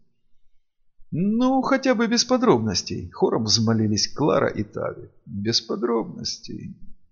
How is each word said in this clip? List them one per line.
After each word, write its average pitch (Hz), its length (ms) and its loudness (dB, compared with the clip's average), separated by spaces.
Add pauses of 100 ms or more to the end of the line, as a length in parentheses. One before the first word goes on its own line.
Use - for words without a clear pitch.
(1160)
"Ну, 233 460 2
хотя 262 340 2
бы 226 120 2
без 226 180 2
подробностей", — 110 880 2
хором - 320 0
взмолились 107 640 2
Клара 139 400 2
и - 140 -4
Тави. - 480 -8 (160)
"Без 101 340 -2
подробностей. - 1120 -6 (380)